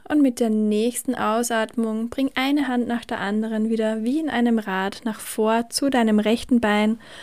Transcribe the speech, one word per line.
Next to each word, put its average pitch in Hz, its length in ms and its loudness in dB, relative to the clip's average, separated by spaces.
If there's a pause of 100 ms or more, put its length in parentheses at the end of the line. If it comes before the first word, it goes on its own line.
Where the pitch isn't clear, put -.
und 302 120 4
mit 247 200 2
der 226 80 2
nächsten 214 680 0
Ausatmung 226 920 -2
bring 269 260 -2
eine 269 320 0
Hand 247 180 0
nach 233 200 -4
der - 160 -6
anderen 220 480 -2
wieder 220 340 -2
wie 262 160 -2
in 311 100 -2
einem 240 300 2
Rad 190 460 -4
nach 214 160 -6
vor 226 480 0
zu 277 200 -2
deinem 226 300 4
rechten 233 400 2
Bein, 214 400 2 (240)